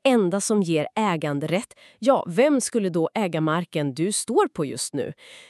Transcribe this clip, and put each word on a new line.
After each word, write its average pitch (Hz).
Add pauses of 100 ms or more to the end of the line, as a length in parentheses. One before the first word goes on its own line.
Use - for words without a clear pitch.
enda 202
som 208
ger 160
äganderätt, 156 (260)
ja, 233
vem 269
skulle 208
då 165
äga 170
marken 156
du 160
står 320
på -
just 127
nu? 139 (360)